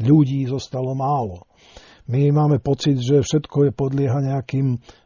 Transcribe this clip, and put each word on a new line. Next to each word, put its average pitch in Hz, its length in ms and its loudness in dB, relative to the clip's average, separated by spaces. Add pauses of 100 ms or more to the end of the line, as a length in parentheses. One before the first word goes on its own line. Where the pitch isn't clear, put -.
Ľudí 135 460 4
zostalo 131 500 -6
málo.“ 131 480 -4 (640)
My 143 240 2
máme 147 320 2
pocit, 139 400 0
že 139 160 2
všetko 143 520 0
je, - 40 -
podlieha 139 480 -2
nejakým 135 560 -2 (280)